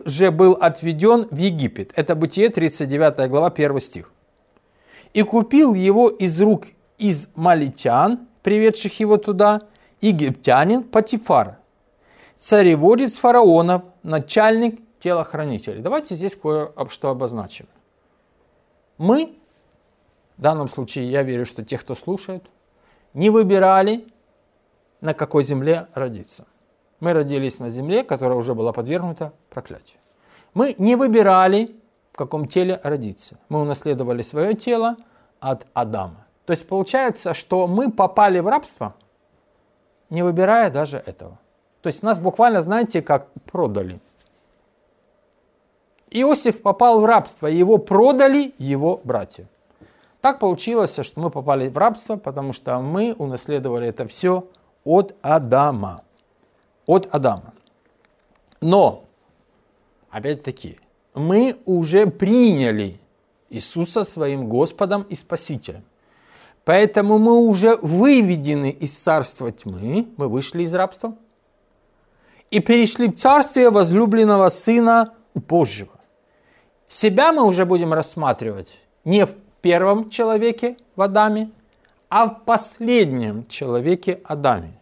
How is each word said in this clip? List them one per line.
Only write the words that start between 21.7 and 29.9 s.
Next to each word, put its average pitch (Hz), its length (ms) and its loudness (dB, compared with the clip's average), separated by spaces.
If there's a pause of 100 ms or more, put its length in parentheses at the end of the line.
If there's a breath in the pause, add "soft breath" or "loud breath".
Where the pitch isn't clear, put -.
кто - 180 -12
слушает, 185 500 -12 (680)
не 165 160 0
выбирали, 196 800 4 (960)
на 156 140 -6
какой 151 300 -2
земле 147 500 -4
родиться. 120 520 -12 (520)
Мы 170 140 -4
родились 139 480 -4
на 120 100 -10
земле, 151 320 -4
которая 127 340 -2
уже 120 180 -4
была 113 180 -4
подвергнута 160 600 -8 (180)
проклятию. - 500 -20 (540 soft breath)